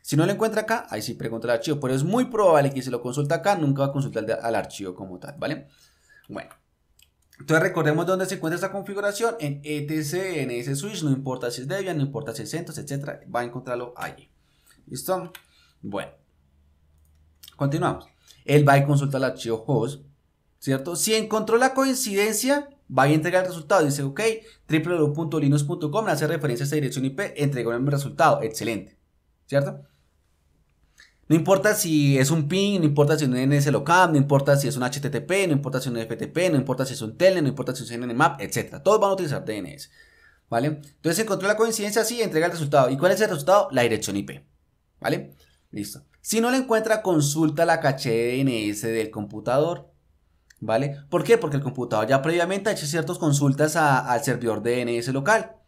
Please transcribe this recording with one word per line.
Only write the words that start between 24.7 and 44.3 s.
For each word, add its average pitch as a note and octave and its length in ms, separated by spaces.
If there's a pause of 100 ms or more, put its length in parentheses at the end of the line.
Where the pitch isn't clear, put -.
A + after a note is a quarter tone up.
w F3 140
w D3 160
punto D#3 260
linux C#3+ 240
punto D3+ 280
com G#3+ 160
hace D#3 180
referencia D3 380
a - 20
esta C#3+ 100
dirección C3 300
I C3+ 60
P, - 260
entregó C3 340
el A#2+ 140
resultado". C#3 560
Excelente, A2 560 (480)
¿cierto? - 380 (1400)
No D3+ 80
importa F#3+ 400
si D3 420
es C3+ 140
un D#3+ 160
ping, G3 320
no E3 60
importa D3 320
si D3+ 80
es B2+ 40
un B2 80
N C3+ 180
S C#3+ 160
local, E3 400
no D3+ 60
importa C#3 400
si B2+ 100
es A2+ 80
un B2+ 80
H B2+ 160
T C3+ 120
T A#2 100
P, F#3+ 260
no D#3+ 60
importa C3 260
si B2+ 100
es - 20
un A#2 80
F A2+ 160
T - 120
P, F3+ 220
no D#3 80
importa C3+ 260
si B2+ 100
es A2+ 100
un A2 120
C C3+ 800
N A#2 100
N A#2+ 120
map, C#3+ 260
etcétera. - 400
Todos G#3 180
van G3+ 120
a - 20
utilizar C#3+ 320
D G#2+ 100
N F2 160
S, - 180 (600)
¿vale? C#3+ 320 (140)
Entonces E3+ 280
encontró F#3+ 240
la G#3+ 80
coincidencia, A3 480
sí, A#3 200
entrega D#3+ 240
el F3 40
resultado. C#3+ 380
¿Y C3+ 80
cuál E3+ 140
es G3 100
el G#3+ 80
resultado? F#3 420
La B2+ 120
dirección G#2+ 340
I G2+ 60
P, - 220 (540)